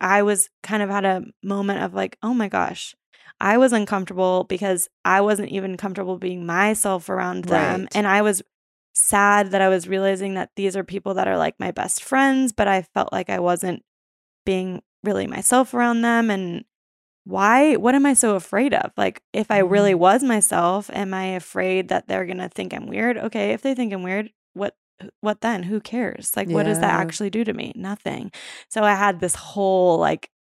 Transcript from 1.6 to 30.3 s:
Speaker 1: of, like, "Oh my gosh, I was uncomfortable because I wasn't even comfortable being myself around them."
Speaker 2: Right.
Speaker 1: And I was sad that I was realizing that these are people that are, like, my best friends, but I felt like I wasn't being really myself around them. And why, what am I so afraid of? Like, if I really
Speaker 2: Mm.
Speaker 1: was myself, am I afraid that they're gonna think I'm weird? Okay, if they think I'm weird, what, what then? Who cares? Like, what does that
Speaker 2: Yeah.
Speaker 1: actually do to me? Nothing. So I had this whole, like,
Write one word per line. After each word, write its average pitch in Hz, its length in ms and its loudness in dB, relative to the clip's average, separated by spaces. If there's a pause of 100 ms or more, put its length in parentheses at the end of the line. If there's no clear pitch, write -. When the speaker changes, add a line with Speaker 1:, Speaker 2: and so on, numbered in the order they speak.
Speaker 1:
of, 180 100 -6
like, 190 280 -4
"Oh 226 120 -2
my 220 140 0
gosh, - 460 -4 (460)
I 208 180 4
was 254 140 6
uncomfortable 190 720 0
because 190 440 -2 (160)
I 185 160 4
wasn't 202 300 0
even 190 260 -6
comfortable 185 420 -6
being 180 280 -8
myself 190 640 0
around 185 340 -4
them." 180 380 0
Speaker 2:
Right. - 140 -8
Speaker 1:
And 208 100 2
I 196 160 4
was 202 200 0 (520)
sad 202 560 4
that 190 100 2
I 190 80 4
was 185 200 2
realizing 190 460 0
that 185 220 -6
these 196 200 -2
are 190 80 -4
people 190 300 -6
that 190 140 0
are, 190 80 0
like, 160 220 0
my 190 140 -6
best - 300 -6
friends, 262 500 2
but 208 160 0
I 190 140 2
felt - 300 -4
like 185 160 -4
I 190 120 -4
wasn't 175 420 -2 (640)
being 185 360 -4 (200)
really 196 240 -2
myself 247 480 0
around 240 280 0
them. 233 280 2
And 185 340 -4 (600)
why, 220 520 4
what 240 180 2
am 277 120 4
I 277 80 4
so 214 220 2
afraid 214 380 0
of? - 220 -2
Like, 196 260 -2 (100)
if 208 180 -4
I 208 80 2
really 196 360 4
Speaker 2:
Mm. 175 40 2
Speaker 1:
was 190 240 6
myself, 196 720 0
am 190 220 -6
I 190 100 -6 (120)
afraid 185 520 -2
that 190 180 -2
they're 190 200 -4
gonna 185 220 -8
think 185 260 -10
I'm 165 120 -10
weird? 220 300 -2
Okay, 214 360 -2
if 226 100 -6
they 269 120 0
think 233 180 -4
I'm 185 100 -6
weird, 196 280 -4 (220)
what, 196 240 -6 (460)
what 214 180 -2
then? 214 240 -2
Who 208 160 -4
cares? - 560 -6
Like, 196 120 -4
what 196 180 0
does 208 140 0
that 202 140 2
Speaker 2:
Yeah. 175 60 2
Speaker 1:
actually 185 300 -4
do 220 120 -2
to 214 120 -4
me? - 200 -10
Nothing. - 560 -10 (380)
So 220 160 -2
I 208 100 4
had 190 260 2
this 180 140 -2
whole, 185 640 2
like, 156 320 0 (100)